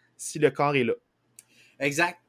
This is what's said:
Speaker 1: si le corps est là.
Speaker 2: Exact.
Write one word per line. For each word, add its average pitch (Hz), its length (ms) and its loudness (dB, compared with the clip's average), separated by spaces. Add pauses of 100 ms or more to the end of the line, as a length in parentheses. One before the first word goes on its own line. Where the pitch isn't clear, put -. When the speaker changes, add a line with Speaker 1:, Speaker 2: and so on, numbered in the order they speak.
(180)
Speaker 1:
si - 200 -12
le 147 140 4
corps 147 240 0
est 131 80 2
là. 113 100 0 (880)
Speaker 2:
Exact. 143 500 -2